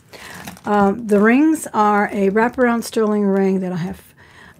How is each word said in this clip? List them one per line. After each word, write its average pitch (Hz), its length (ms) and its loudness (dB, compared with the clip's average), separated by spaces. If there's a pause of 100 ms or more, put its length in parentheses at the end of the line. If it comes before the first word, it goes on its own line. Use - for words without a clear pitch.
(640)
Um, 208 420 0
the 202 120 2
rings 277 540 4
are 208 380 2
a 196 180 0
wraparound 233 540 0
sterling 208 420 -2
ring 190 340 0
that 185 140 -6
I 180 40 -6
have, 185 240 -8 (580)